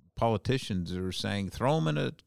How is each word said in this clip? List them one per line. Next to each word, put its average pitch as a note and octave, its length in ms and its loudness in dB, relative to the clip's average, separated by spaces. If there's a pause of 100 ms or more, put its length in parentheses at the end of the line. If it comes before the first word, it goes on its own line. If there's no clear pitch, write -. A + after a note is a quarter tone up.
(160)
politicians A2 760 0
that F2+ 100 -2
are F#2 100 -2
saying, G2+ 380 -2
"Throw C#3 280 2
'em D#3+ 100 2
in D3+ 100 0
a C3+ 160 0 (140)